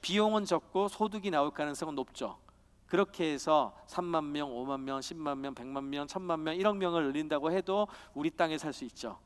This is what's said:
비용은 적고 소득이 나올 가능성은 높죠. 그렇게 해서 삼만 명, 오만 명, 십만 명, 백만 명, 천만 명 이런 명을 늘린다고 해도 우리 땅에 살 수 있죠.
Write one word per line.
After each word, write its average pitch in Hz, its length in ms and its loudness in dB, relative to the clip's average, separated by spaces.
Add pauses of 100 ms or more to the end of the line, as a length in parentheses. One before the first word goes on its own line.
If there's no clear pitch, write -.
비용은 208 460 4
적고 185 420 2
소득이 202 420 -2
나올 147 200 4
가능성은 151 440 -4
높죠. 127 440 -6 (480)
그렇게 170 460 2
해서 143 440 4 (100)
삼만 165 460 -2
명, 147 180 -2
오만 135 340 -4
명, 135 160 -2
십만 147 400 -4
명, 135 140 -4
백만 139 340 -6
명, 143 200 -4
천만 175 340 -2
명 160 140 -2
이런 196 220 -2
명을 170 260 2
늘린다고 151 480 0
해도 190 340 2 (280)
우리 151 160 -2
땅에 160 280 0
살 151 140 -4
수 - 140 -8
있죠. 113 400 -10